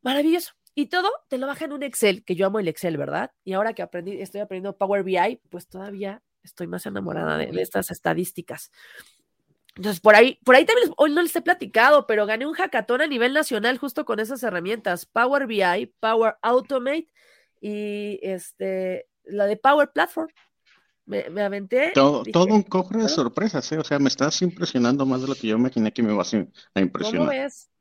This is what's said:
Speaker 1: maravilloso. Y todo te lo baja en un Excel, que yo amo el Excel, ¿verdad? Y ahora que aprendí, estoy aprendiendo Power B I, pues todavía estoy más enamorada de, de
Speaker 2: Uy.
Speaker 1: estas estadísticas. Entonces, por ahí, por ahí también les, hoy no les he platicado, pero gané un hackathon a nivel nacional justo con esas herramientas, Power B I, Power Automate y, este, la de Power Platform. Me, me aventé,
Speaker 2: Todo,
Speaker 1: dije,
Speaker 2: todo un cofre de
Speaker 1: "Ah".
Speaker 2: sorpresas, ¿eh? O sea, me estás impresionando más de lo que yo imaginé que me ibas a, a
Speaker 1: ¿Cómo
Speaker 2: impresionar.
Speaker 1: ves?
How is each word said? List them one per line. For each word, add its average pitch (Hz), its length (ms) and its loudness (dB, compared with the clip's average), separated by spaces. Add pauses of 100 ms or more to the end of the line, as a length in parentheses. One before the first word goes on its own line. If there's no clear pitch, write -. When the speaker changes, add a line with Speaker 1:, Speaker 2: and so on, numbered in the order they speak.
Speaker 1:
maravilloso. 294 520 0 (220)
Y 285 120 -2
todo 359 240 -2 (180)
te 262 100 -4
lo 262 80 -4
baja 285 200 -8
en 277 60 -10
un 285 100 -8
Excel, 226 420 0
que 180 100 -4
yo 190 120 0
amo 208 120 0
el 185 100 -2
Excel, 160 280 -4
¿verdad? 143 360 -4 (120)
Y 185 80 -8
ahora 214 220 -2
que 190 80 -10
aprendí, 175 380 -10
estoy 196 200 -12
aprendiendo 196 380 -10
Power 196 260 0
B 185 80 -2
I, 185 280 0 (100)
pues 175 180 -16
todavía 196 540 -12 (200)
estoy 180 240 -14
más 175 200 -10
enamorada 165 500 -4
de, 156 100 -4
de - 60 -12
Speaker 2:
Uy. 180 80 -4
Speaker 1:
estas - 300 -6
estadísticas. - 800 -8 (1040)
Entonces, 185 240 -6
por 214 140 8
ahí, 247 300 8
por 254 100 6
ahí 294 120 8
también 466 220 4
les, - 100 -6
hoy 294 140 4
no 339 100 2
les 330 120 -2
he 339 80 0
platicado, 277 640 4
pero 214 200 0
gané 220 200 -4
un 311 80 -6
hackathon 247 480 -2
a 330 40 2
nivel 254 260 0
nacional 247 460 0
justo 285 260 -6
con 214 160 -4
esas 226 220 -6
herramientas, 190 640 -4
Power 262 400 0
B 220 100 -4
I, 190 300 0 (140)
Power 220 420 2
Automate 262 640 0 (540)
y, 208 640 -8
este, 185 840 -6 (160)
la 202 220 -2
de 208 100 0
Power 285 360 4
Platform. 320 360 -4 (800)
Me, 196 240 -6
me 196 120 -4
aventé, 202 520 -2
Speaker 2:
Todo, 277 280 4
Speaker 1:
dije, 220 100 -8
Speaker 2:
todo 190 220 4
un 208 80 6
cofre 190 380 -2
de 220 60 2
Speaker 1:
"Ah". - 20 0
Speaker 2:
sorpresas, 160 640 -2
¿eh? 160 60 -2
O 151 60 -2
sea, 143 140 0
me 139 100 4
estás 139 340 0
impresionando 139 640 0
más 127 160 0
de 135 60 -6
lo 135 60 -4
que 113 140 -6
yo 107 80 2
imaginé 117 360 2
que 120 100 -2
me 107 100 2
ibas 95 220 -2
a, 107 40 2
a 95 60 0 (300)
Speaker 1:
¿Cómo 95 120 4
Speaker 2:
impresionar. - 420 -2
Speaker 1:
ves? - 420 -6 (100)